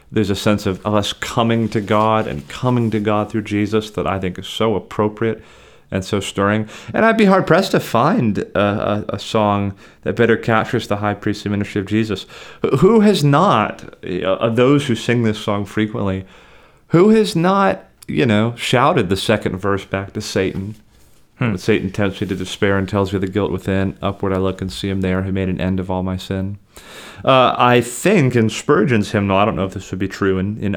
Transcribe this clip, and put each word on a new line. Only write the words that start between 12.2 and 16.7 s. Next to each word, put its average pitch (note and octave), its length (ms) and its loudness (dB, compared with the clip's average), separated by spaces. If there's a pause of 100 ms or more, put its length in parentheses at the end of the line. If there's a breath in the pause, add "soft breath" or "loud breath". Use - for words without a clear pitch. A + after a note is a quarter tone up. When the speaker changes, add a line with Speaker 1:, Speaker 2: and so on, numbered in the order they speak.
Speaker 1:
Wh-, - 160 2
who G#3+ 220 6
has G3+ 220 4
not, C#3+ 600 2 (200)
uh, F2+ 340 -2
of A2+ 180 0
those C#3 320 4
who A#2 80 2
sing A#2+ 280 -2
this G#2+ 140 0
song G2+ 260 -4
frequently, G2+ 640 -4 (640 soft breath)